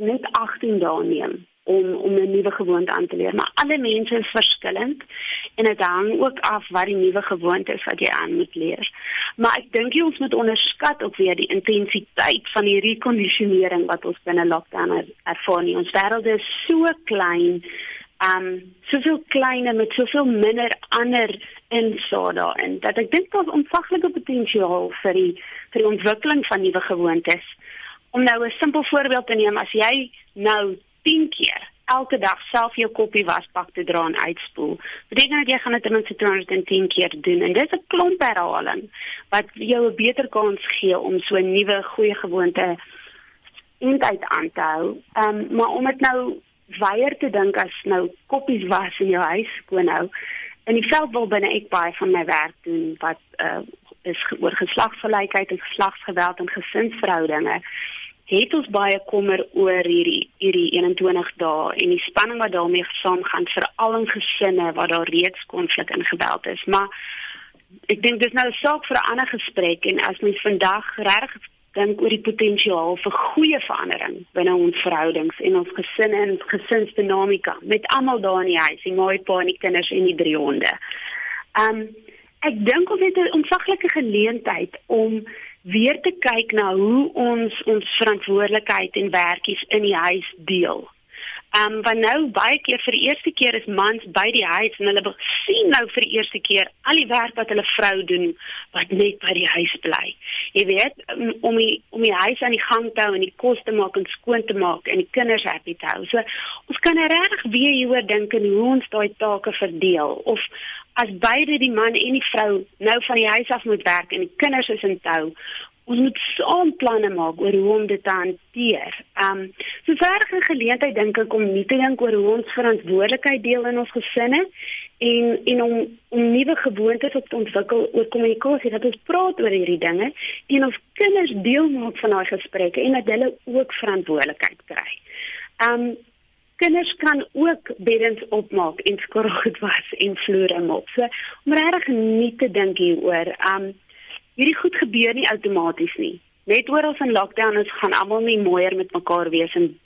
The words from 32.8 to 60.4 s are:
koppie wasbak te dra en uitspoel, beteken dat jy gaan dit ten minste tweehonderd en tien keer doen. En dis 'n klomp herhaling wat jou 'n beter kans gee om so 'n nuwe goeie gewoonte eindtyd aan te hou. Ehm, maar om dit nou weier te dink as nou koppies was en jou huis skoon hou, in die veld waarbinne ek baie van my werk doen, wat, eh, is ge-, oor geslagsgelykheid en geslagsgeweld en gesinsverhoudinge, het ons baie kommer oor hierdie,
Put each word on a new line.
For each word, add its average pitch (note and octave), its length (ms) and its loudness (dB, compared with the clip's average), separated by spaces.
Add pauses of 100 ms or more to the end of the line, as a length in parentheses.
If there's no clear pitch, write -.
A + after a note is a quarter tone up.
koppie G#3+ 320 0
wasbak E3+ 500 -4
te F3+ 80 -4
dra E3+ 220 0
en D#3+ 100 -4
uitspoel, - 600 -6 (340)
beteken C4+ 320 2
dat B3 80 -2
jy C4 100 2
gaan A#3 160 -2
dit A#3 60 -4
ten G#3+ 140 -2
minste A3 200 -2
tweehonderd F#3+ 400 0
en F#3 80 0
tien F#3+ 240 2
keer F3+ 260 0 (120)
doen. F3+ 160 4
En F3+ 100 2
dis C4 200 2
'n F#4 140 -4
klomp F4+ 360 2
herhaling F#3+ 600 -2 (520)
wat G#3 200 0
jou A#3 340 0
'n A3+ 80 -4
beter B3 320 0
kans G#3+ 320 0 (180)
gee F#3 200 2
om F#3 220 -2
so G3 160 -2
'n F#3 160 2
nuwe G3 300 2
goeie G#3 320 0
gewoonte F3+ 640 0 (1000)
eindtyd B3+ 460 0
aan E4 300 -2
te - 60 -6
hou. E3 420 -2 (100)
Ehm, G#3+ 440 -2
maar A#3 120 2
om B3+ 160 -2
dit C4 160 -2
nou B3+ 400 0 (380)
weier G#3+ 400 0
te C4+ 120 -2
dink G3 260 2
as F#3+ 180 -2 (100)
nou F3+ 260 0 (160)
koppies C4+ 400 -2
was F#3 320 -2
en G3 100 0
jou F3+ 160 2
huis F#3 320 -2
skoon F#3 320 0
hou, E3+ 200 0 (560)
in A3 100 0
die A3+ 140 0
veld D4+ 240 2
waarbinne G#3+ 420 0
ek G#3 140 -6
baie E3+ 240 0
van F#3 180 -2
my F#3 140 2
werk D#3+ 380 0
doen, E3 360 -4
wat, E3 200 -4 (180)
eh, - 240 -4 (420)
is - 240 -6
ge-, - 140 -8
oor E3+ 160 0
geslagsgelykheid G3+ 920 -2
en F#3 100 -6
geslagsgeweld F3+ 800 -2
en F3+ 100 -6
gesinsverhoudinge, E3+ 1120 -2 (720)
het G#3 220 2
ons D4+ 180 0
baie G3+ 260 2 (120)
kommer G3+ 320 2 (100)
oor F#3 360 4
hierdie, E3+ 400 2 (120)